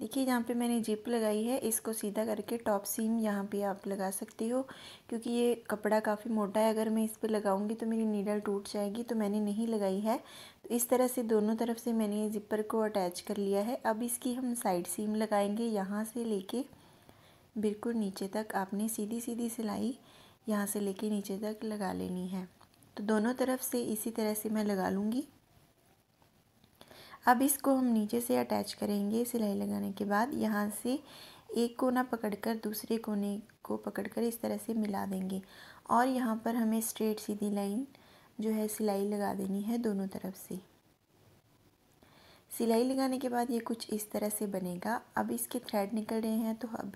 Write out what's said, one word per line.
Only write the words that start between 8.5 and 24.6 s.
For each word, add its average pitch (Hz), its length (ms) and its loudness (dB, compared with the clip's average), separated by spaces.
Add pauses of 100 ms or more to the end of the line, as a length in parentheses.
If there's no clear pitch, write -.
जाएगी, 208 340 -2
तो 240 120 -4
मैंने 214 260 2
नहीं 208 260 0
लगाई 202 340 2
है। 220 180 2 (440)
तो - 60 -12
इस 233 200 0
तरह 254 180 6
से 247 160 -2
दोनों 220 340 4
तरफ 233 220 0
से 233 140 -2
मैंने 214 380 0
जिपर 214 320 -2
को 220 180 0
अटैच 208 400 0
कर 202 160 -4
लिया 196 260 2
है। 240 140 0
अब 220 260 0
इसकी 240 320 -2
हम 247 200 -2
साइड 185 320 0
सीम 214 280 -2
लगाएंगे, 208 500 2
यहाँ 208 400 0
से 233 200 -4
लेके 220 400 0 (920)
बिल्कुल 214 360 0
नीचे 196 340 -2
तक 214 260 -4
आपने 196 340 0
सीधी 220 320 -4
सीधी 233 300 -2
सिलाई 220 480 -2 (500)
यहाँ 208 180 2
से 208 140 -2
लेके 202 300 -2
नीचे 202 280 -2
तक 214 260 -4
लगा 208 280 -2
लेनी 180 360 -2
है। 185 200 -6 (480)
तो 214 80 -6
दोनों 214 300 4
तरफ 254 260 0
से 240 220 -2
इसी 226 280 -2
तरह 214 240 0
से 214 140 -4
मैं 214 160 2